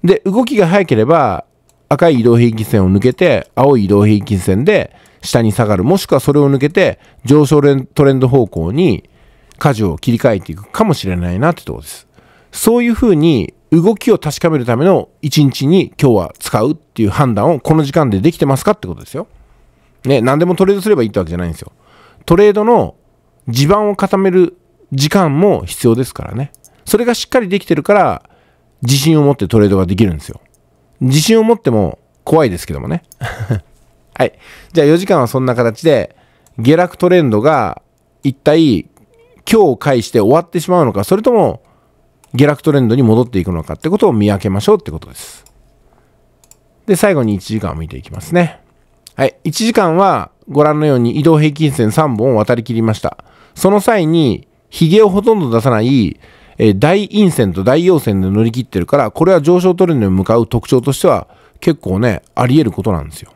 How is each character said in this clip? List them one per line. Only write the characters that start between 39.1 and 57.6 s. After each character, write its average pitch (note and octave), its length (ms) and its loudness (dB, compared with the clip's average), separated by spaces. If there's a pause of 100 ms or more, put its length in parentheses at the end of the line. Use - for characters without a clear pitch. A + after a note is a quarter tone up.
日 A3+ 100 2
を E3+ 200 2
介 C3 260 -2
し - 100 -12
て A#2+ 80 2
終 A2+ 160 2
わ E3+ 60 2
っ E3+ 60 -14
て F3+ 120 -6
し D#3 100 -8
ま F3+ 100 2
う D#3 40 2
の A2+ 80 -2
か、 G2 100 -4
そ F#3 140 0
れ G#3+ 60 -4
と B3+ 100 2
も F3 320 0 (720)
下 C#3 100 4
落 C#3+ 180 -2
ト D#3 80 2
レ C#3+ 80 2
ン A#2+ 80 2
ド A2+ 80 2
に C3+ 80 2
戻 A2 180 4
っ A#2+ 60 -2
て A2+ 100 -4
い E2+ 60 -2
く F#2 80 -4
の D#2+ 100 -6
か - 120 -10
っ - 40 -14
て D#3 100 -8
こ F#3+ 80 -2
と G#3 120 2
を D#3 40 2
見 G#2 160 0
分 G2+ 140 -2
け G#2 80 -2
ま G2 100 -2
し - 80 -2
ょ G#3 60 4
う G3 60 0
っ - 20 -20
て - 80 -14
こ D#2+ 80 -12
と - 100 -18
で - 60 -20
す。 - 300 -20 (1400)
で、 F#3+ 120 0
最 G3+ 180 0
後 C#3 80 -2
に G#2 140 -2
一 F#2 100 -10
時 A2 140 -6
間 F2+ 100 -8
を D2 60 -10
見 D#2+ 100 -10
て C2 100 -16
い B1+ 60 -16
き - 80 -20
ま D2+ 100 -12
す - 140 -10
ね。 F3 240 0 (560)
は C3+ 120 -2
い。 - 180 -4
一 D#3+ 200 -6
時 A3+ 80 0
間 F3 240 0
は F3 360 0 (160)
ご D3 160 0
覧 D3+ 160 0
の D3+ 60 0
よ C#3 100 2
う - 20 0
に A#2+ 220 0
移 - 20 -2
動 D#3 160 4
平 D3+ 140 0
均 D3+ 180 -2
線 A2+ 220 -2
三 D3 240 -2
本 A#2+ 180 0
を - 40 2
渡 A2+ 180 0
り A#2 80 -8
切 A#2 100 -8
り A2+ 80 -2
ま A2 100 0
し - 80 -6
た。 - 180 -8 (360)
そ - 160 0
の G3+ 100 2
際 G3 260 0
に、 D3+ 420 0 (200)
髭 E3+ 340 2
を G#3 80 4
ほ G3 120 -2
と A3+ 140 2
ん - 20 -4
ど D3+ 100 -2
出 A2+ 120 0
さ B2+ 100 0
な A2 100 0
い、 A#2+ 380 0 (400)
え A2 120 2
ー、 F#2+ 80 0
大 F3+ 300 0
陰 G3+ 220 2
線 G#2+ 220 -2
と F#2 100 -6